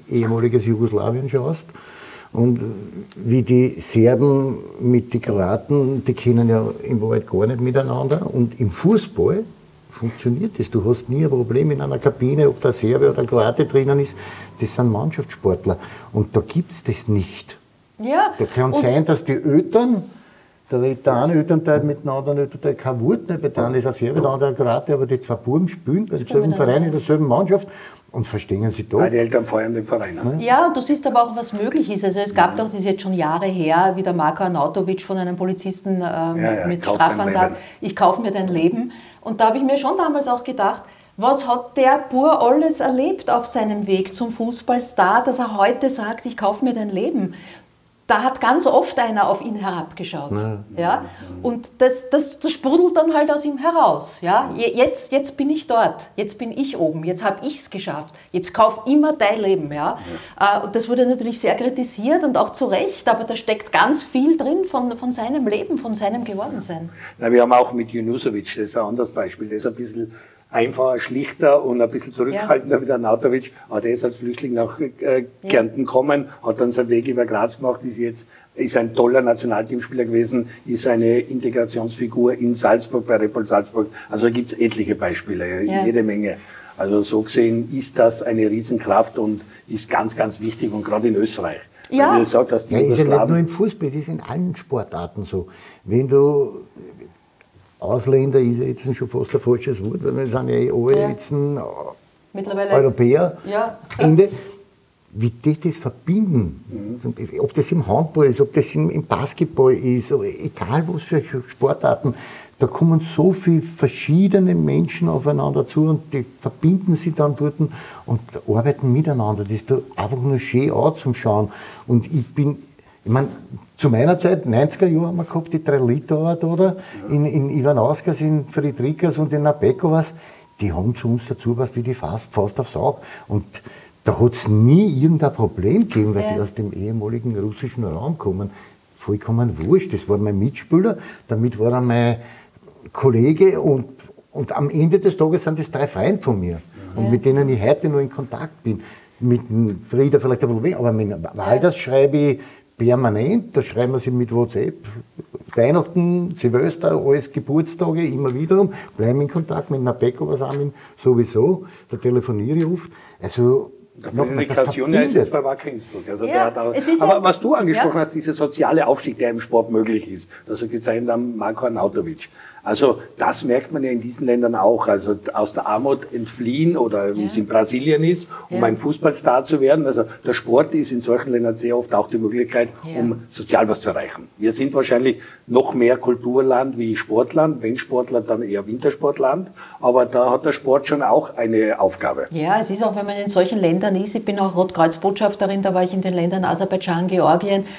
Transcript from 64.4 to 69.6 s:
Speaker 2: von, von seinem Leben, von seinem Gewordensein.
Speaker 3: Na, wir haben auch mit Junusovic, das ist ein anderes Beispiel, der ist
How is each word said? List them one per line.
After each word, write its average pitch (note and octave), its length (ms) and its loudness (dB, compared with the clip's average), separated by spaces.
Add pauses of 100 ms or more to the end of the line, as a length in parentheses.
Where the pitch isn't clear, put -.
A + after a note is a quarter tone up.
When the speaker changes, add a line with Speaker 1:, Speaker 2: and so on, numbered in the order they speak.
Speaker 2:
von, B3 280 -4
von B3 120 -4
seinem B3 380 -2
Leben, G#3 300 -2
von A3 160 -6
seinem G#3+ 300 -4
Gewordensein. G3 640 -8 (260)
Speaker 3:
Na, A#2 160 0
wir A#2+ 80 8
haben A#2+ 140 6
auch B2 180 6
mit A#2 160 -4
Junusovic, A2+ 600 -4
das - 100 -10
ist G#2+ 180 -6
ein A2+ 80 0
anderes A#2 280 -4
Beispiel, G#2+ 360 -8
der G#2+ 80 -8
ist A2 100 -6